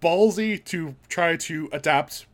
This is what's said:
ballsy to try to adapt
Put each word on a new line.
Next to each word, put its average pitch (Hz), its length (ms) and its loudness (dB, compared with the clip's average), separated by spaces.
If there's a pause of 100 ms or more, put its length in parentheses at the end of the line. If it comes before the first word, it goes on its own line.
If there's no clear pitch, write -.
ballsy 202 640 2
to 160 300 -6 (120)
try 170 280 0
to 156 360 -8
adapt 147 600 0